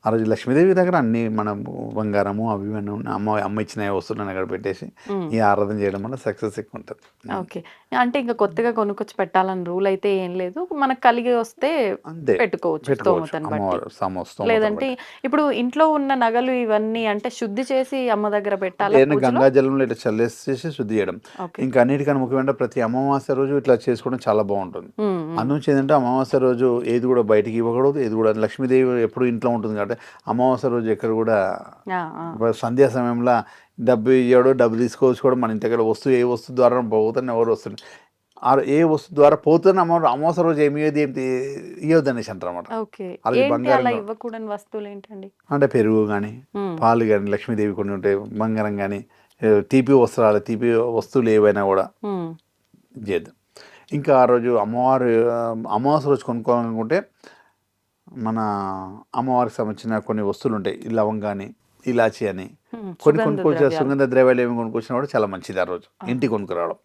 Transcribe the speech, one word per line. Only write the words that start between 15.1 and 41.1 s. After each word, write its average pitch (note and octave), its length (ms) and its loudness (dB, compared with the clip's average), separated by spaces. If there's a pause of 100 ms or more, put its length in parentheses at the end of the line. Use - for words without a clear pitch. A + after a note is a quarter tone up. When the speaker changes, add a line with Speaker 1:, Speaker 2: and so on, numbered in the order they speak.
Speaker 2:
ఇప్పుడు D4 260 0
ఇంట్లో B3 380 2
ఉన్న C#4 240 0
నగలు B3 380 0
ఇవన్నీ A3 540 0
అంటే G#3 240 -2
శుద్ధి A#3 420 -6
చేసి C4 380 -2
అమ్మ G#3 200 0
దగ్గర G3+ 260 -2
పెట్టాలా F#3+ 420 0
Speaker 1:
ఏదైనా C#3 180 6
Speaker 2:
పూజలో? C3 140 2
Speaker 1:
గంగా B2 200 6
జలంలో C3+ 340 4
ఇట్లా A#2 260 -2
చల్లేసేసి A#2 600 -4
శుద్ధి A2+ 240 -4
చేయడం. G#2 260 -2 (220)
Speaker 2:
ఓకే. - 200 -8
Speaker 1:
ఇంకా C3 180 2
అన్నిటికన్నా C#3 400 2
ముఖ్యమైన C3 300 0
ప్రతి B2+ 300 -2
అమావాస్య C3 520 -2
రోజు C3+ 220 0
ఇట్లా B2+ 220 4 (120)
చేసుకోవడం B2 380 -2
చాలా G#2+ 140 4
బాగుంటుంది. G2 580 -4
Speaker 2:
మ్మ్, F#3+ 240 -2
మ్మ్. E3 160 -4
Speaker 1:
అందునుంచి C#3 320 0
ఏంటంటే C#3 220 2
అమావాస్య C3 440 0
రోజు B2 460 2
ఏది A#2 220 0
కూడా B2 160 4
బయటికి G#2+ 360 2
ఇవ్వకూడదు, B2+ 420 0
ఏది A2 160 -2
కూడా A2 180 2
లక్ష్మీదేవి B2 680 0
ఎప్పుడు B2+ 220 0
ఇంట్లో A#2+ 260 0
ఉంటుంది A2 240 -4
కాబట్టి G#2 160 -4 (360)
అమావాస్య B2+ 420 0
రోజు A#2 200 -2
ఎక్కడ A2 200 0
కూడా A2 520 0 (320)
Speaker 2:
ఆ, E3 480 -8
ఆ. A2+ 100 2
Speaker 1:
సంధ్యా B2 380 2
సమయంలో A#2+ 540 0 (400)
డబ్బు A#2 260 2
ఇవ్వడు, B2+ 420 6
డబ్బు A#2 260 2
తీసుకోవచ్చు B2 440 0
కూడా, B2+ 140 2
మన A#2+ 160 -2
ఇంటి A2 160 -4
దగ్గర A#2 140 0
వస్తువు A2+ 320 0
ఏ B2 100 4
వస్తువు B2 320 -4
ద్వారా B2 260 4
పోతుందని A2+ 540 0
ఎవరు A2+ 160 2
వస్తుంది, G#2+ 260 -4 (640)
ఆ B2+ 120 4 (100)
ఏ D3 180 2
వస్తువు D#3 320 0
ద్వారా D3 200 8
పోతున్న E3+ 440 4
అమ్మ E3+ 140 2
అమావాస్య D#3+ 500 2
రోజు D#3+ 180 2
ఏమి D3 200 2
ఇవ్వదు, D3+ 180 0
ఏం C#3+ 120 0